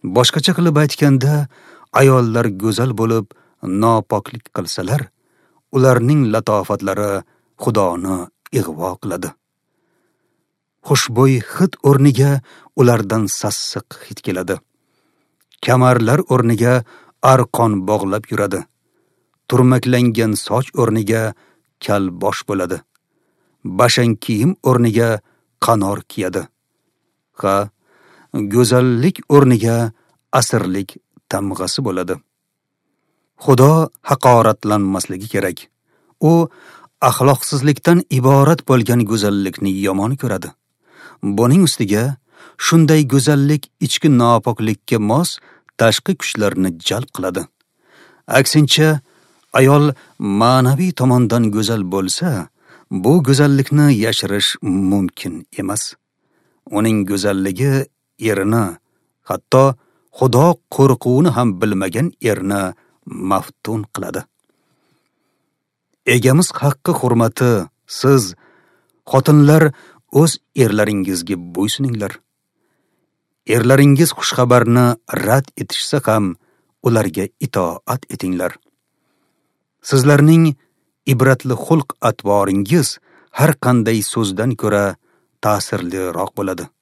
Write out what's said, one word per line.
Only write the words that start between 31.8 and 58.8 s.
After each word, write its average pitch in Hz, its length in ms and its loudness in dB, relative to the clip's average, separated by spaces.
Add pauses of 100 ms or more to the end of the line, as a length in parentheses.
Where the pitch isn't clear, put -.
bo'ladi. 92 300 -6 (1300)
Xudo 135 320 4 (280)
haqoratlanmasligi 107 1300 0
kerak. 92 300 -4 (600)
U 160 120 4 (680)
axloqsizlikdan 139 1040 2
iborat 139 580 4
bo'lgan 120 400 2
go'zallikni 101 680 -2
yomon 98 420 -2
ko'radi. 104 320 -6 (800)
Buning 120 360 2
ustiga 110 400 -2 (500)
shunday 160 500 4
go'zallik 139 580 2 (140)
ichki - 320 -2
nopoklikka 117 880 0
mos 117 320 0 (480)
tashqi 113 380 0
kuchlarni 92 600 -4
jalb 104 360 -6
qiladi. 92 300 -6 (840)
Aksincha, 151 600 2 (680)
ayol 139 300 6 (480)
ma'naviy 127 600 2
tomondan 123 560 2
go'zal 107 320 -2
bo'lsa, 95 460 -4 (640)
bu 95 220 0 (100)
go'zallikni 139 680 2
yashirish 101 580 -2 (100)
mumkin 95 760 -2 (160)
emas. 98 320 -8 (840)
Uning 110 380 -2
go'zalligi 98 680 -2 (480)
erini, 107 460 0 (600)